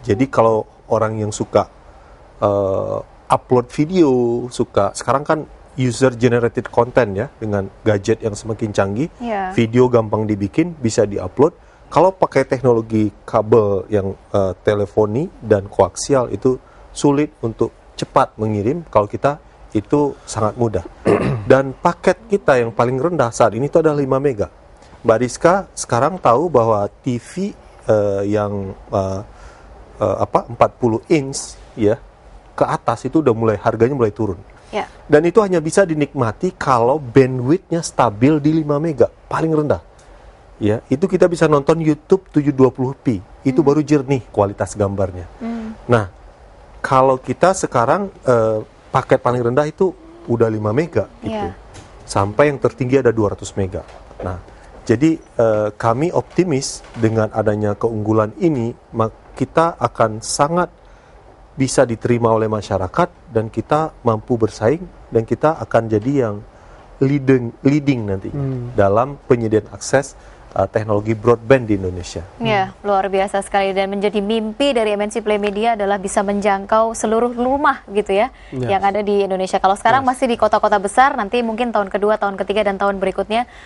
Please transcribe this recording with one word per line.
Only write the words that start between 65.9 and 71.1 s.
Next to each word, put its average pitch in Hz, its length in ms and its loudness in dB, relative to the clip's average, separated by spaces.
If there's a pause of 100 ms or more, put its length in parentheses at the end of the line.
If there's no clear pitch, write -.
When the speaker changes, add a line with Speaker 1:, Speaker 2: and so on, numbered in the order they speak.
Speaker 1:
yang 104 160 -8 (560)
leading, 135 480 2 (160)
leading 135 480 0
nantinya 98 240 -8
Speaker 3:
Hmm. 127 400 -6
Speaker 1:
dalam 110 480 2
penyediaan 110 480 0
akses, 135 400 -2 (400)
eh, 98 160 0
teknologi 107 480 -2